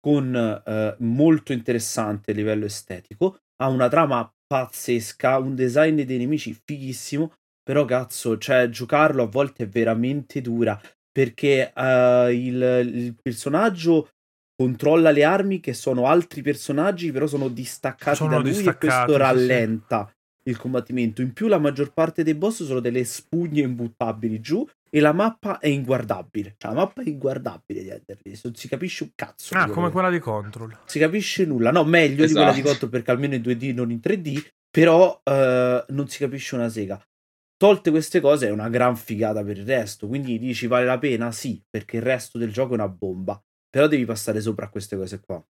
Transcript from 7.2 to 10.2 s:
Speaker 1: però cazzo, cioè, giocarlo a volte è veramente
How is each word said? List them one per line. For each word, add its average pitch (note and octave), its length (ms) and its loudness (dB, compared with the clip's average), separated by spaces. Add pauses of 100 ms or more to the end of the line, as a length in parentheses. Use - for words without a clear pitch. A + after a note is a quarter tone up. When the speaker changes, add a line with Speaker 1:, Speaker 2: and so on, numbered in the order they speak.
Speaker 1:
però C#3 220 0
cazzo, A#2+ 540 -2
cioè, B2 320 2
giocarlo C3 540 2
a - 20 -2
volte C3 380 -2
è G2+ 40 -8
veramente A#2+ 720 -2